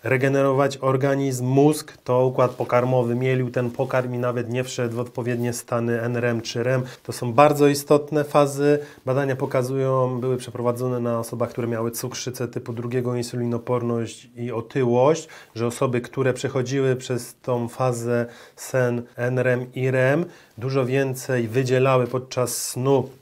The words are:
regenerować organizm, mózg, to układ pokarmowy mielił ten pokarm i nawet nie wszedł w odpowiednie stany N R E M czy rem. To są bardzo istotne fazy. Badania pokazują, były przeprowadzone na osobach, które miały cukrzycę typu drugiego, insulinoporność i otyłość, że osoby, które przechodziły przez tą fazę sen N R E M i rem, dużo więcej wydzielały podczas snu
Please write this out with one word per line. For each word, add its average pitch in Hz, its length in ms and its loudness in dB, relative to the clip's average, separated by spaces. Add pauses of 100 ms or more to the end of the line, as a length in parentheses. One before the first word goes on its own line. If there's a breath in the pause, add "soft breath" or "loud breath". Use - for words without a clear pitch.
regenerować 135 760 2
organizm, 135 640 0
mózg, 143 580 4
to 127 220 2
układ 127 240 2
pokarmowy 123 640 2
mielił 127 360 0
ten 123 200 -2
pokarm 127 440 -2
i 123 40 -4
nawet 120 320 -2
nie 127 140 -2
wszedł 120 320 -4
w 123 40 -4
odpowiednie 120 520 -4
stany 117 500 -2
N 120 140 -2
R 117 80 -2
E 120 60 2
M 117 100 -2
czy 117 220 -6
rem. 127 200 0 (200 loud breath)
To 120 100 -10
są 120 200 -4
bardzo 143 360 6
istotne 147 560 2
fazy. 147 540 4 (280 loud breath)
Badania 131 300 0
pokazują, 131 840 0
były 131 160 0
przeprowadzone 120 640 -2
na 117 180 -2
osobach, 117 320 -4
które 120 160 -4
miały 117 240 -2
cukrzycę 120 580 -8
typu - 240 -10
drugiego, 120 420 -4
insulinoporność 120 1200 -4
i 120 160 -8
otyłość, 127 760 2 (260 loud breath)
że 117 120 -2
osoby, 123 340 0
które 127 320 -2
przechodziły 131 640 0
przez 120 460 -8
tą 120 260 -2
fazę 120 580 -2 (300 loud breath)
sen 120 460 0 (140)
N 127 220 -2
R 127 100 2
E 123 40 4
M 123 220 -2
i 131 160 0
rem, 131 340 2 (340 loud breath)
dużo 135 280 0
więcej 131 640 0
wydzielały 127 580 4
podczas 127 500 -4
snu 131 520 0 (140)